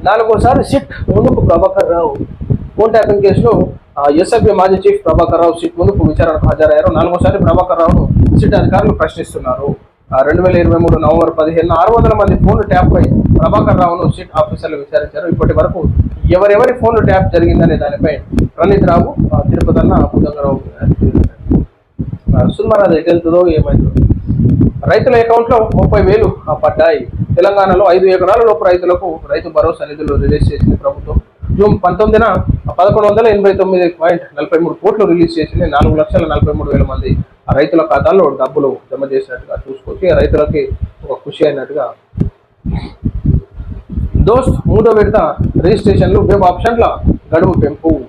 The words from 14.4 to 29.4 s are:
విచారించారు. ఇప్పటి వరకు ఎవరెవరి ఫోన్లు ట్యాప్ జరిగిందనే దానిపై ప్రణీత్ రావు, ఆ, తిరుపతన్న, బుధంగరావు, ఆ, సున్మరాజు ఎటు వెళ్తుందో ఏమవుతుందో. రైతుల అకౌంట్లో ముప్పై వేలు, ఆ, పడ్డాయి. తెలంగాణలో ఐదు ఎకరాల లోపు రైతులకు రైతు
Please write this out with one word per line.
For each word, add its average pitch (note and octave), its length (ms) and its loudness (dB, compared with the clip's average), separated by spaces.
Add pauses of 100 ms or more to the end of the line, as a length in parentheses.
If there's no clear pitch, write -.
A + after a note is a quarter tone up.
విచారించారు. D3 520 -6
ఇప్పటి E3 260 0
వరకు E3+ 300 -2 (480)
ఎవరెవరి G3+ 420 2
ఫోన్లు A3 320 0
ట్యాప్ F#3+ 280 2
జరిగిందనే E3 440 2
దానిపై D3+ 400 -4 (280)
ప్రణీత్ F#3+ 440 0
రావు, - 460 0
ఆ, - 40 2
తిరుపతన్న, - 560 0
బుధంగరావు, - 640 -2 (1800)
ఆ, - 100 2
సున్మరాజు G#3 500 0
ఎటు E3+ 120 -2
వెళ్తుందో E3+ 380 2
ఏమవుతుందో. D3 580 0 (880)
రైతుల A#3+ 240 2
అకౌంట్లో A#3 600 2
ముప్పై - 260 2
వేలు, G3 340 2 (140)
ఆ, D3+ 40 0
పడ్డాయి. D#3 540 0 (280)
తెలంగాణలో F#3+ 580 2
ఐదు F#3 120 2
ఎకరాల F#3+ 420 2
లోపు G#3 160 0
రైతులకు F3+ 560 0 (100)
రైతు E3 200 -4